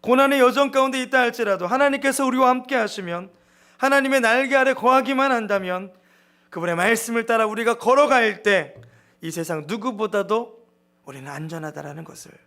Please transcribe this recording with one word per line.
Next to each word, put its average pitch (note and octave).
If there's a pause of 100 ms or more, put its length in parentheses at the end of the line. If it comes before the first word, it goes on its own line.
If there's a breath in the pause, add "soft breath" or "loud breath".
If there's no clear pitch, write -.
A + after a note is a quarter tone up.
고난의 C4+
여정 B3+
가운데 C4
있다 B3+
할지라도 G#3+
하나님께서 C#4
우리와 C4
함께 B3+
하시면, F#3+ (480 soft breath)
하나님의 C4+
날개 B3+
아래 C4
거하기만 C4
한다면, G3 (580 soft breath)
그분의 E3+
말씀을 A3+
따라 A3+
우리가 A3
걸어갈 B3
때 F#3 (460 soft breath)
이 D#3+
세상 D#3+
누구보다도 G#3+ (380)
우리는 C3+
안전하다라는 D3+
것을 - (160)